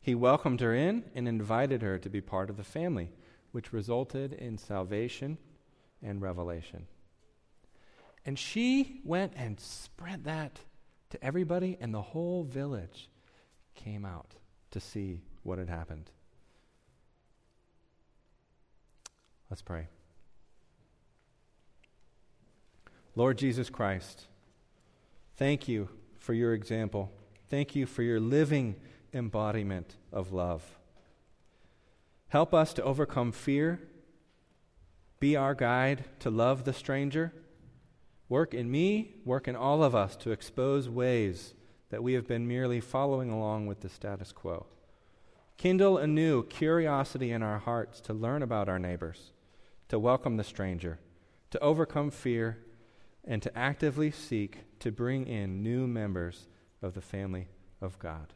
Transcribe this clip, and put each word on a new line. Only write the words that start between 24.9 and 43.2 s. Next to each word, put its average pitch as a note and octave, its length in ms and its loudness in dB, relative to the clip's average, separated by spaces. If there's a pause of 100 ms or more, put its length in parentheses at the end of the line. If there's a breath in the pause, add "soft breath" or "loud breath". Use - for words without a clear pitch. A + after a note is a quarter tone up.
thank C#3 300 2
you G#2+ 220 0 (300)
for - 140 -4
your A#2 220 4
example. G#2 560 -2 (380)
Thank C#3+ 260 -2
you C#3 100 2
for - 180 -2
your A#2 180 4
living C3+ 560 4 (360 loud breath)
embodiment G#2 840 -2 (160)
of F#2+ 200 -4
love. F2 460 -4 (1500 soft breath)
Help - 260 4
us D#3 200 6
to - 100 -2
overcome C3+ 480 0
fear. D3+ 480 2 (1400)
Be C#3+ 160 4
our C#3 220 2
guide B2+ 480 2 (160)
to B2+ 100 0
love B2 340 4
the C3+ 80 0
stranger. C#3+ 600 0 (960)
Work C#3+ 260 2
in A#2+ 160 -2
me, G3 540 2
work C3 240 0
in B2 80 -4
all C#3 260 4
of B2 140 6
us G2 220 4
to A#2 120 -4
expose C3 580 0
ways A#2 640 2 (340 soft breath)
that A2 160 -4
we B2+ 80 2
have B2 160 0
been A#2 180 0
merely B2 340 0
following C3 500 0